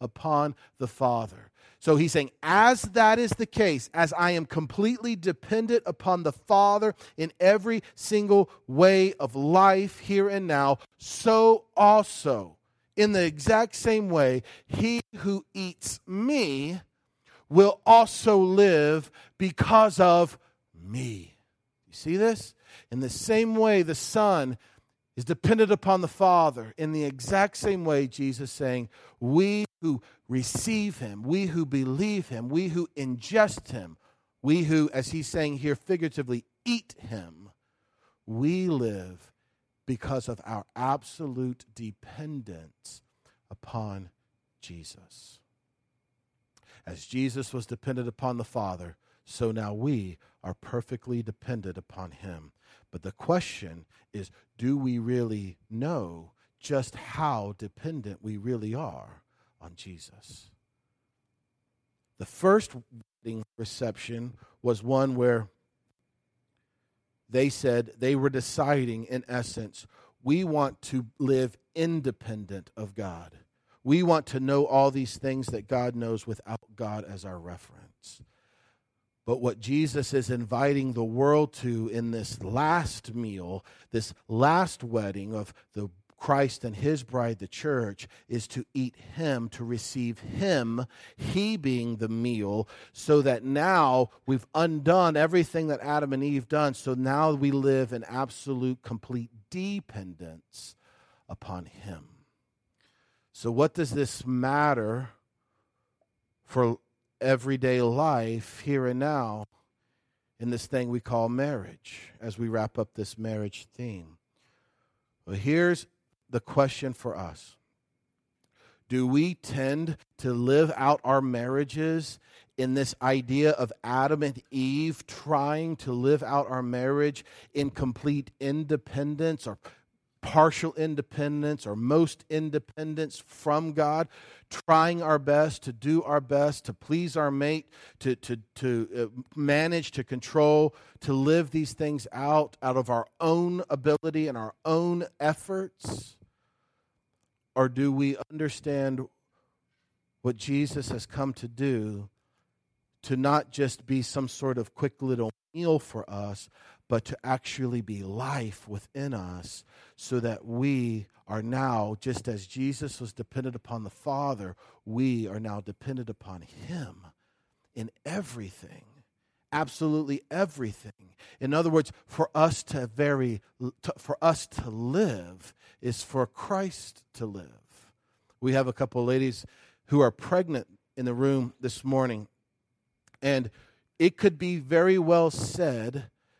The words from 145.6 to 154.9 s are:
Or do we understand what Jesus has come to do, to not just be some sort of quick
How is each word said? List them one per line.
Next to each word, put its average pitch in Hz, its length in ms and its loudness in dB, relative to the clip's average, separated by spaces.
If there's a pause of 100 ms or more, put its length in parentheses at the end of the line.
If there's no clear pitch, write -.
Or 131 120 6
do 135 240 0
we 139 240 0 (160)
understand 139 760 -4 (1120)
what 123 160 -2
Jesus 139 520 -4
has 117 160 -6
come 135 280 -4
to 120 140 -12
do, 113 600 -4 (960)
to 131 140 -2
not 143 340 2
just - 340 -4
be 135 160 0
some 131 260 -6
sort 131 300 -4
of 113 160 -6
quick - 280 -6